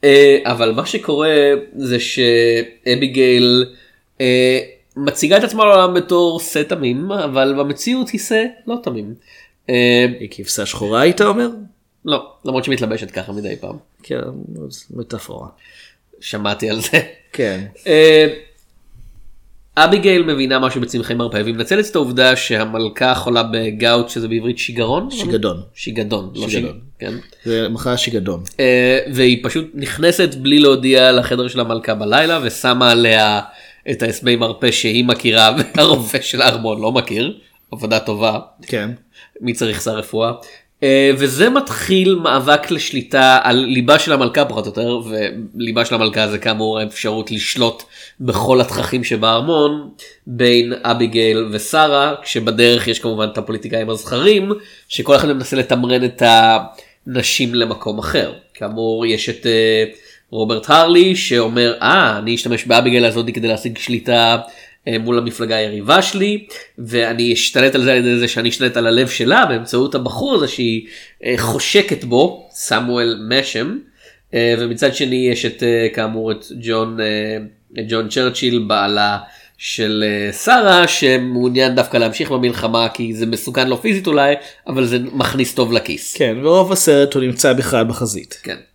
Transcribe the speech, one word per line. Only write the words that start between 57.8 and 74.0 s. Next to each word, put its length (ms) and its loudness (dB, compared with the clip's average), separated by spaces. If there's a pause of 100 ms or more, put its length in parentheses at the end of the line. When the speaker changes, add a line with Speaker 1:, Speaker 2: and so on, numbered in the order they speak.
Speaker 1:
אחר. 340 -4 (220)
כאמור, 520 -4
יש 220 -2
את, 180 -6
אה, 380 2 (460)
רוברט 400 -4
הרלי, 460 6
שאומר, 640 0
"אה, 360 2
אני 160 -4
אשתמש 300 -4
באביגיל 400 4
הזאת 300 0
כדי 140 -4
להשיג 300 -4
שליטה, 580 0 (520)
אה, 100 -2
מול 200 0
המפלגה 380 -4
היריבה 460 0
שלי, 440 -2 (320)
ואני 540 -2
אשתלט 420 2
על 80 2
זה 100 2
על 60 4
ידי 200 2
זה 100 0
שאני 200 -2
אשתלט 280 -2
על 100 0
הלב 220 2
שלה, 380 2
באמצעות 480 -2
הבחור 400 -4
הזה 140 0
שהיא, 380 -4 (380)
אה, 140 -2
חושקת 640 -2
בו, 460 0
סמואל 680 -2 (100)
משם." 500 -4 (560)